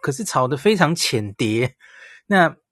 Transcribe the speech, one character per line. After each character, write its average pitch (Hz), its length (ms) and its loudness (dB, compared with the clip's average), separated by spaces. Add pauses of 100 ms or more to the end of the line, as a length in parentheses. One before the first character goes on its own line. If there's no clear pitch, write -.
可 147 100 -4
是 135 140 -6
吵 127 240 -2
得 143 80 -4
非 214 180 2
常 170 180 2
浅 104 420 -4
碟。 117 420 -2 (500)
那 175 260 4 (180)